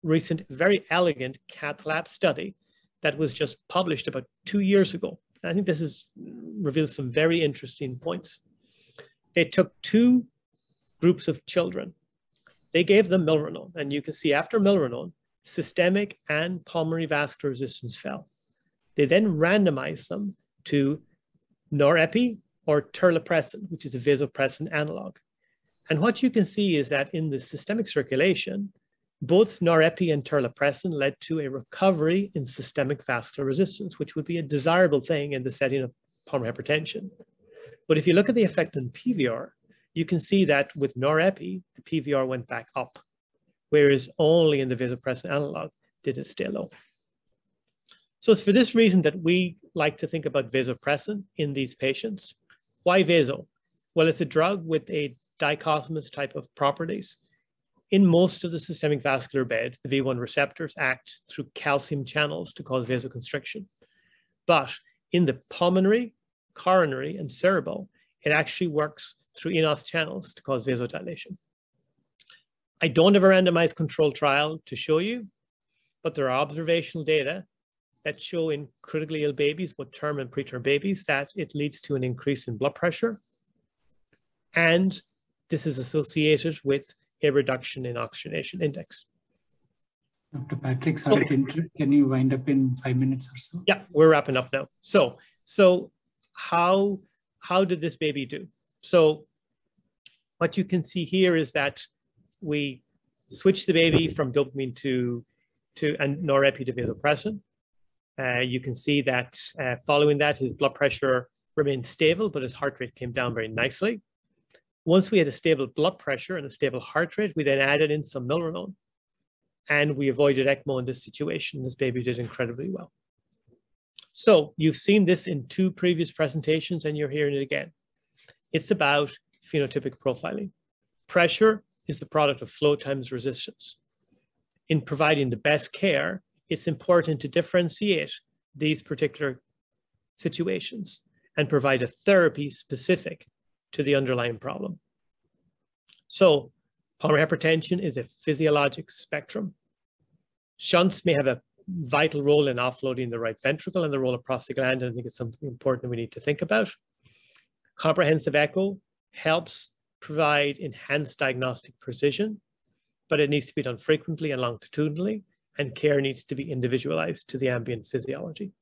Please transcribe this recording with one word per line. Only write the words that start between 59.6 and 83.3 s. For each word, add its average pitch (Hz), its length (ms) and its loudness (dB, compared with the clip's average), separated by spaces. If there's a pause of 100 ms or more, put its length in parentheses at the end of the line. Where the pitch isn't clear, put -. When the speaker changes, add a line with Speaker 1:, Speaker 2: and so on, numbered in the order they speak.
Speaker 1:
the 131 60 -8
V 135 120 2
one 127 160 -2
receptors 143 600 -4
act 131 420 -6 (100)
through - 240 -10
calcium 143 500 -4
channels 143 500 -6
to - 100 -16
cause 127 240 -4
vasoconstriction. 131 800 -8 (840)
But 143 260 2 (380)
in 175 140 4
the 127 140 0 (120)
pulmonary, 190 640 2 (420)
coronary, 165 640 0
and 151 140 -10
cerebral, 180 580 -2 (340)
it 151 80 0
actually 156 360 -2
works 151 480 -6 (200)
through 165 160 -8
enos 160 320 0
channels - 500 -8
to - 80 -20
cause 127 240 -4
vasodilation. 123 720 -6 (1400)
I 165 60 0
don't 165 260 6
have 190 100 6
a 190 40 8
randomized 180 480 4
controlled 151 400 0
trial 147 500 0
to 127 100 -12
show 156 220 0
you, 220 280 -4 (800)
but 160 120 -6
there 135 140 0
are 131 120 0
observational 160 640 -2
data 156 400 0 (600)
that 151 140 -6
show 160 300 -4
in 147 180 -6 (140)
critically 156 420 -6
ill 147 100 0
babies, 151 400 -2
both 131 180 -12
term 147 280 -6
and 127 100 -8
preterm 127 320 -8
babies, 143 440 0
that 143 300 -2
it 156 200 -8
leads 147 260 -4
to 139 140 -4
an 127 80 -2
increase 127 440 -4
in 113 100 -6
blood 139 180 -2
pressure. 202 420 -2 (1400)